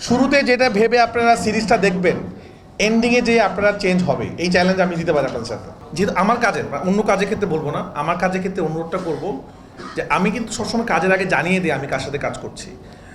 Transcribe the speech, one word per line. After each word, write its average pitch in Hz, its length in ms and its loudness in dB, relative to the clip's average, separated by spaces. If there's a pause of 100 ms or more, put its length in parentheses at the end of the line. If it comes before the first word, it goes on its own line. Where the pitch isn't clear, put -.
শুরুতে 269 420 2
যেটা 247 260 4
ভেবে 226 320 4
আপনারা 233 360 4
সিরিজটা 214 400 2
দেখবেন, 180 400 2 (640)
এন্ডিংয়ে 226 420 2
যেয়ে 233 200 4
আপনারা 202 320 2
চেঞ্জ 185 300 0
হবে, 117 240 -2 (120)
এই 175 120 -2
চ্যালেঞ্জ 185 300 4
আমি 175 160 0
দিতে 165 160 0
পারি 139 140 2
আপনাদের 120 200 -6
সাথে। 104 240 -10 (220)
যেহেতু - 240 -2
আমার 202 200 2
কাজে, 202 260 0
মানে 139 260 -4
অন্য 202 140 2
কাজের 202 220 2
ক্ষেত্রে 202 220 -2
বলবো 151 240 -2
না, 180 140 -4 (100)
আমার 160 240 -2
কাজের 185 200 0
ক্ষেত্রে 185 240 -4
অনুরোধটা 160 360 -4
করবো 165 440 -6 (540)
যে 156 140 -2
আমি 180 200 2
কিন্তু 226 220 -6
সবসময় 226 340 -4
কাজের 185 260 2
আগে 190 120 2
জানিয়ে 180 360 2
দিই 160 120 0
আমি 139 140 -4
কার 135 120 -4
সাথে 139 200 -6
কাজ 123 200 -6
করছি। - 320 -14 (440)